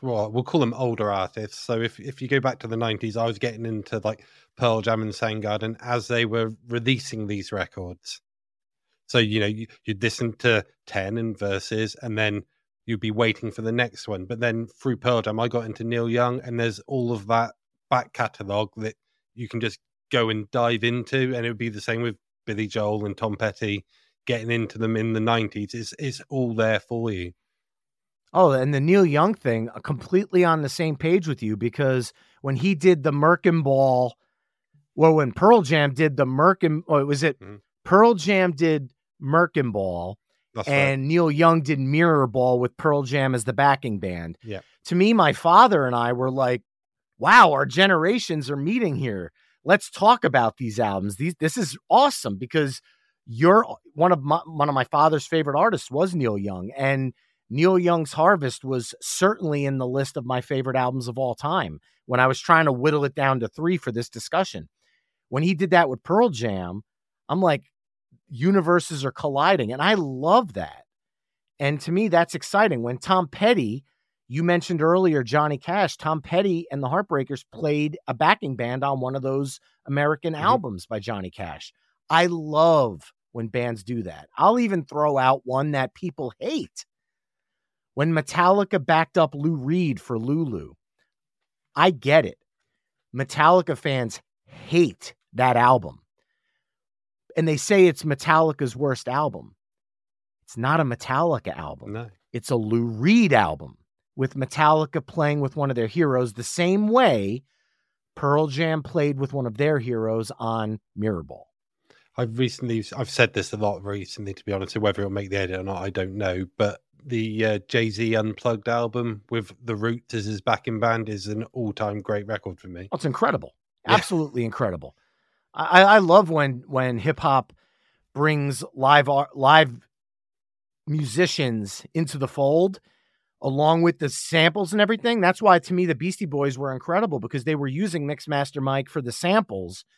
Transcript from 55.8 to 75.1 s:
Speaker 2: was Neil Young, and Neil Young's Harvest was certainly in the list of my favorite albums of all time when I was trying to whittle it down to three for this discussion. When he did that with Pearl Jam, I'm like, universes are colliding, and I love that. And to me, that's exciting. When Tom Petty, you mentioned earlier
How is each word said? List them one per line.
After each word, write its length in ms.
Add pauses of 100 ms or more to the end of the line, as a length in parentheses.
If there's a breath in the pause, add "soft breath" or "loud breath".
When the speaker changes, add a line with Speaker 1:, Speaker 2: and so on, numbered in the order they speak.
Speaker 2:
was 240
Neil 220
Young, 400
and 360 (360)
Neil 280
Young's 360
Harvest 500
was 380
certainly 640
in 140
the 80
list 280
of 100
my 160
favorite 360
albums 300
of 100
all 180
time 440 (260)
when 140
I 80
was 120
trying 260
to 60
whittle 320
it 120
down 240
to 80
three 300
for 140
this 180
discussion. 600 (600)
When 140
he 120
did 160
that 180
with 140
Pearl 260
Jam, 540 (440)
I'm 140
like, 220 (640)
universes 760
are 80
colliding, 640
and 80
I 140
love 580
that. 300 (760)
And 220
to 100
me, 180
that's 260
exciting. 480
When 160
Tom 280
Petty, 560 (440)
you 160
mentioned 380
earlier 420